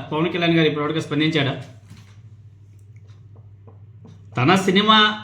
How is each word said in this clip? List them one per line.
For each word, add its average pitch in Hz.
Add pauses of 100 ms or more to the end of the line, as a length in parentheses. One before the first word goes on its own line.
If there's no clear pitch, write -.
(120)
పవన్ 160
కళ్యాణ్ 170
గారు 160
ఇప్పటివరకు 147
స్పందించాడా? 151 (2750)
తన 156
సినిమా 214